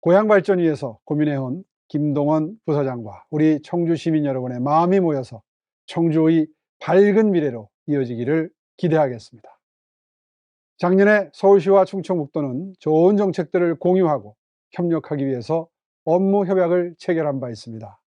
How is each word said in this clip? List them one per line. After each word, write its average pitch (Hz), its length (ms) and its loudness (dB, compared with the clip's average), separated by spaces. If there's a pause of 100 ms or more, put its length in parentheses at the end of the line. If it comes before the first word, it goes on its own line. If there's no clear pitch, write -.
고향 196 280 2
발전 196 320 2
위해서 156 440 -2
고민해온 147 600 -4 (240)
김동원 151 760 -2
부사장과 127 680 -6
우리 156 320 2
청주 170 340 -2
시민 156 280 -2
여러분의 127 360 -4
마음이 170 400 2
모여서 139 420 -4 (440)
청주의 160 600 2 (320)
밝은 202 540 2
미래로 131 360 -4 (180)
이어지기를 139 640 -2 (260)
기대하겠습니다. 143 840 -2 (1160)
작년에 196 560 2
서울시와 196 520 4
충청북도는 165 920 -6
좋은 170 380 2
정책들을 175 600 -2
공유하고 156 600 0 (360)
협력하기 156 540 -4
위해서 139 420 -4 (360)
업무 196 420 0
협약을 175 520 0
체결한 151 420 -4
바 123 100 -10
있습니다. 110 500 -16 (100)